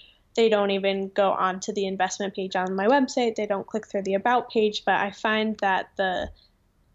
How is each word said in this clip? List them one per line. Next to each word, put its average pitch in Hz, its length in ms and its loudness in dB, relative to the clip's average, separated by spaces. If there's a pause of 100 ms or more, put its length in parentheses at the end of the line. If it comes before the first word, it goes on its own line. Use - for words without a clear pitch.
(340)
they 226 140 4
don't 202 240 2
even 196 380 0
go 196 200 2
onto 190 420 -2
the 196 140 -2
investment 190 480 -2
page 190 220 -4
on 185 180 -2
my 196 140 0
website. 254 480 2
They 214 100 -4
don't 196 220 -4
click 214 180 -6
through 196 160 -4
the 196 120 -2
about 240 360 0
page, 214 340 0
but 190 120 2
I 196 160 -2
find 220 460 -2
that 190 380 0
the 185 360 -2 (640)